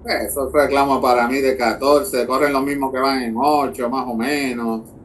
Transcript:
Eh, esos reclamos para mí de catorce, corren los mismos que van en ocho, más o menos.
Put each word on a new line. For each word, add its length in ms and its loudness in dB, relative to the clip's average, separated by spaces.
Eh, 220 -4
esos 240 -6
reclamos 500 2
para 280 4
mí 100 0
de 160 2
catorce, 720 2
corren 240 2
los 100 0
mismos 300 -2
que 80 -4
van 240 0
en 140 -4
ocho, 520 0
más 160 -4
o 100 -6
menos. 640 -4